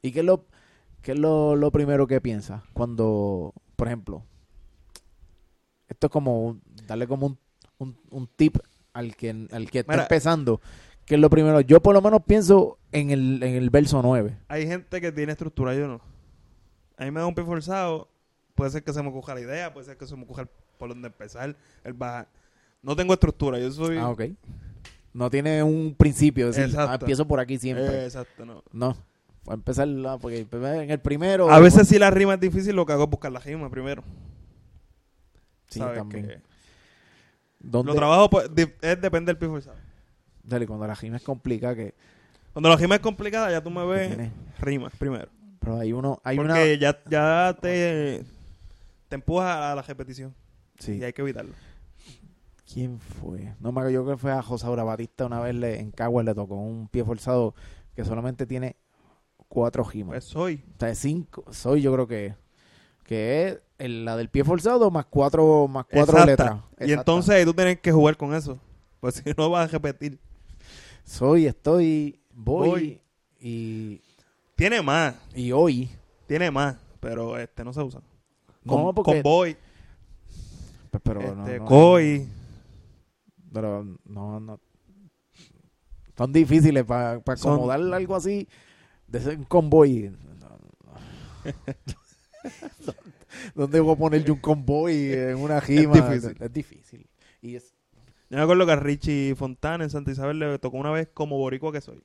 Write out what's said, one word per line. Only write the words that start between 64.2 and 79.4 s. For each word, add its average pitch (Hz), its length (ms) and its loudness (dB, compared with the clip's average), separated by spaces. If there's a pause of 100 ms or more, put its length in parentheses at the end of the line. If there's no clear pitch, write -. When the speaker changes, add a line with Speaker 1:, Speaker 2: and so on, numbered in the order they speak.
Speaker 1:
pie 139 140 0
forzado 196 460 2
más 160 200 -4
cuatro, 147 580 4
más 135 160 -8
cuatro 147 340 4
Speaker 2:
Exacta. 175 80 10
Speaker 1:
letras. 123 280 4 (240)
Speaker 2:
Y - 60 -8
Speaker 1:
Exacta. 147 160 2
Speaker 2:
entonces 175 340 2
ahí 180 100 8
tú 165 100 2
tienes 180 260 2
que 170 120 2
jugar 151 240 6
con 147 180 -6
eso. 143 240 -8 (420)
Pues 127 160 -4
<laughs> - 80 -14
si - 0 - (120)
no 160 140 0
vas 170 180 0
a 160 40 -8
repetir. 147 460 -8 (840)
Speaker 1:
Soy, 151 420 2
estoy, 156 720 0 (120)
voy 123 360 -2
Speaker 2:
Voy. 160 320 -4 (400)
Speaker 1:
y 110 600 -10 (540)
Speaker 2:
Tiene 208 260 2
más. 147 360 0 (180)
Speaker 1:
y 123 160 -6
hoy. 127 400 2 (380)
Speaker 2:
Tiene 160 240 -2
más, 139 240 -2 (240)
pero 117 360 -10
este 117 280 -14
no 123 80 -14
se 147 100 -8
usa. 131 180 -12 (600)
Speaker 1:
No, 131 220 -2
Speaker 2:
Con, 185 100 -2
Speaker 1:
porque 190 200 2
Speaker 2:
con 147 80 0
voy. 165 340 2 (1400)